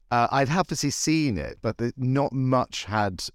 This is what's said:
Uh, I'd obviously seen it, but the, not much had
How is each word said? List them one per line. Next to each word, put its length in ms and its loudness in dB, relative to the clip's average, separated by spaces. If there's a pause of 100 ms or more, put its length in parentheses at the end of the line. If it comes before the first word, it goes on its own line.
(100)
Uh, 200 4
I'd 200 2
obviously 400 0
seen 480 0
it, 240 -6
but 160 -2
the, 180 -2
not 360 0
much 520 0
had 400 -2 (100)